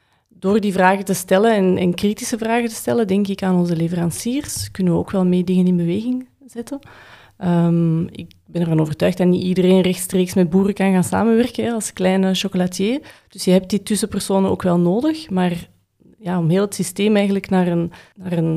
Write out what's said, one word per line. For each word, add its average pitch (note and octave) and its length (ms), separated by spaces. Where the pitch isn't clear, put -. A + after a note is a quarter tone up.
door G3+ 320
die G3+ 120
vragen F#3+ 320
te F#3+ 100
stellen G#3 400
en, F#3 220
en F3 180
kritische G#3+ 440
vragen A3+ 300
te A3+ 60
stellen, A#3 320
denk G3 220
ik G3 140
aan F#3 160
onze F3 180
leveranciers, F3 920
kunnen F3+ 220
we E3+ 60
ook F3 120
wel F#3+ 160
mee F3+ 180
dingen F#3 220
in F3+ 100
beweging A3 520
zetten. A#3+ 320
Ehm, E3+ 720
ik - 260
ben E3+ 140
ervan D#3+ 200
overtuigd E3+ 380
dat F3+ 80
niet F3+ 160
iedereen F#3 380
rechtstreeks F3+ 540
met F3+ 160
boeren G3 240
kan G3 180
gaan F#3 120
samenwerken, A3+ 600
hè, A#3 80
als A3 200
kleine F#3+ 420
chocolatier. F#3+ 680
Dus - 160
je F#3 60
hebt F#3 200
die G3+ 120
tussenpersonen G3 680
ook F#3 120
wel F3 160
nodig, A#3+ 520
maar F3+ 380
ja, F#3 200
om E3 100
heel F#3 160
het G3+ 100
systeem G3+ 420
eigenlijk G3 340
naar F#3 160
een, E3+ 260
naar F3+ 160
een, E3 240